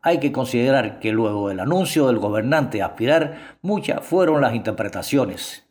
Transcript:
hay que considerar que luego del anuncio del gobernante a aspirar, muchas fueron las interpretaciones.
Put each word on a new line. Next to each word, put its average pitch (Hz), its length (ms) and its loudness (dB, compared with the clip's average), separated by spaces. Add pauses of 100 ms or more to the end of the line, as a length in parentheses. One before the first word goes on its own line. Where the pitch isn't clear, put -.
hay 170 120 4
que 143 160 0
considerar 120 640 0
que 110 140 -2
luego 104 340 0
del 95 140 -4
anuncio 156 460 2
del 117 120 2
gobernante 110 640 0
a 87 60 -2
aspirar, 147 720 0
muchas - 440 -4
fueron 156 360 4
las 117 120 2
interpretaciones. 101 1160 -4